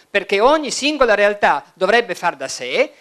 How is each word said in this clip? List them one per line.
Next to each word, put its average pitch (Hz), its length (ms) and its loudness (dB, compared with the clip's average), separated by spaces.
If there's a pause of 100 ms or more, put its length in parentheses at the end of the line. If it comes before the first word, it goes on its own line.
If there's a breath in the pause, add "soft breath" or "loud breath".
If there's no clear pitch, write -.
perché 196 300 -2
ogni 285 300 2
singola 262 460 0
realtà 202 480 0 (100)
dovrebbe 190 400 0
far 165 220 -4
da 135 120 -10
sé 139 540 -4